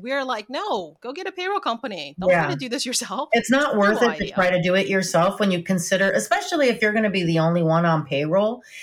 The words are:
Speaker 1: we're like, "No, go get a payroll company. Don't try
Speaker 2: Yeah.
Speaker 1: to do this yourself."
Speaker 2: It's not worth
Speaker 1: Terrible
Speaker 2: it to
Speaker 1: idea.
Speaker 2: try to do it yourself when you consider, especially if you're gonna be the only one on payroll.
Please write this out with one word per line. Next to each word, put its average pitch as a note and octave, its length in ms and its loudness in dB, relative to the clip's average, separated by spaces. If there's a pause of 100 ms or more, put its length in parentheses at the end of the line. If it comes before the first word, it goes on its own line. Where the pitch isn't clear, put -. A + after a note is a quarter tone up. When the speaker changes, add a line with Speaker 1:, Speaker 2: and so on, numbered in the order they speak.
Speaker 1:
we're C4+ 220 -4
like, A#3 260 -8
"No, B3+ 520 -6
go B3+ 100 -10
get F#4 140 -10
a F#4+ 60 -10
payroll F#4+ 280 -4
company. A3+ 580 -8
Don't F#3 120 0
try E3+ 120 4
Speaker 2:
Yeah. D3 60 -2
Speaker 1:
to C#3+ 80 -4
do B3 120 -8
this B3+ 160 -4
yourself." A#3 480 -6
Speaker 2:
It's A#3 180 2
not C4+ 260 2
worth G#3 240 4
Speaker 1:
Terrible A#3 140 4
Speaker 2:
it - 20 -8
to G#3 80 -4
Speaker 1:
idea. G3+ 100 -8
Speaker 2:
try F#3 160 2
to F3+ 120 2
do F3+ 120 2
it F#3+ 140 2
yourself F#3+ 500 2
when G3+ 120 2
you F3 120 0
consider, F#3+ 480 0
especially D#4 580 0
if A3 140 0
you're G#3+ 100 2
gonna G#3+ 180 2
be F#3 140 0
the E3 140 2
only E3+ 240 2
one E3 240 2
on D#3 180 2
payroll. F3+ 580 0 (200)